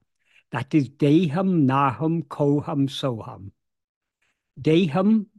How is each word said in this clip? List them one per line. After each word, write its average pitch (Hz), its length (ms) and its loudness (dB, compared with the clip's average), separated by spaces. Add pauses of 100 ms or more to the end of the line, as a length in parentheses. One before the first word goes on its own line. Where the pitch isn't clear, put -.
(500)
That - 240 -6
is, 143 140 2
"Deham, 165 760 2
naham, 139 580 0
koham, 143 640 -2
soham." 107 600 -10 (1120)
Deham, 185 640 2 (120)